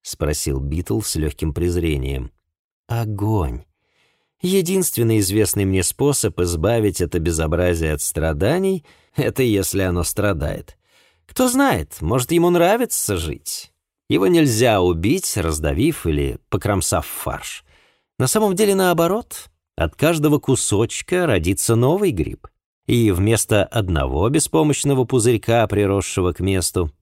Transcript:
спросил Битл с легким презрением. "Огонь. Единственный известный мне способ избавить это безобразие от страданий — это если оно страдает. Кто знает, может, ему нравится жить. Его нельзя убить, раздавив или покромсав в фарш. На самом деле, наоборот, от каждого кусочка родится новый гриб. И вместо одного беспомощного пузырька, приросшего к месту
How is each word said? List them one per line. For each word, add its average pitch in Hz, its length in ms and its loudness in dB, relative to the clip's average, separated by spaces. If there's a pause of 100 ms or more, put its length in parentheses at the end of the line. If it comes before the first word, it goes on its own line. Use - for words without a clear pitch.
спросил 73 580 -4
Битл 82 420 -4
с - 140 -6
легким 78 380 -2
презрением. 76 760 -2 (560)
"Огонь. 104 760 -2 (800)
Единственный 175 800 2
известный 101 460 2
мне 95 180 2
способ 131 580 -2
избавить 90 600 0
это 87 180 -2
безобразие 80 720 0
от 73 80 -4
страданий — 120 840 -2 (300)
это 120 260 -2
если 101 400 0
оно 87 220 0
страдает. 82 760 -4 (500)
Кто 254 200 0
знает, 240 540 0
может, 113 300 -2
ему 170 180 4
нравится 175 680 2
жить. - 540 -10 (380)
Его 185 180 2
нельзя 123 540 4
убить, 90 540 0
раздавив 80 720 -2
или 71 320 -2 (100)
покромсав 98 560 -2
в - 40 -14
фарш. - 560 -10 (520)
На 127 100 0
самом 208 280 2
деле, 202 180 2
наоборот, 180 760 0 (260)
от 80 200 -4
каждого 151 440 2
кусочка 135 880 0
родится 98 480 0
новый 160 360 2
гриб. - 360 -6 (400)
И 117 240 4
вместо 101 540 2
одного 85 640 0
беспомощного 143 760 2
пузырька, 117 640 2
приросшего 98 640 0
к - 80 -10
месту 92 500 -2 (120)